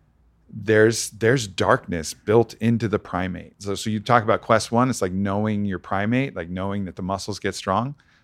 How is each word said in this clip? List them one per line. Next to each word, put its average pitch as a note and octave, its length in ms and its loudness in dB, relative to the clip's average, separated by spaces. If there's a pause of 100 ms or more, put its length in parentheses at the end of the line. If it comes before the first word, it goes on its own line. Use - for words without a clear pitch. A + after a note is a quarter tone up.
(500)
there's, A2 600 2
there's A2+ 360 0
darkness F#2 640 0
built A2+ 420 2
into A2+ 320 0
the G2 120 0
primate. F2+ 600 -8
So, G2 140 -4
so G#2 140 -6
you G#2+ 100 -2
talk A#2+ 240 4
about G#2 180 2
quest A2 300 2
one, A#2+ 180 2
it's A#2+ 120 -2
like F#2+ 100 0
knowing G2+ 540 -2
your F#2+ 140 -4
primate, A#2 560 -2
like E2+ 140 -8
knowing G2 360 -4
that F2 100 -12
the - 60 -10
muscles F#2+ 380 -6
get G2 160 -4
strong. A2+ 400 -2 (280)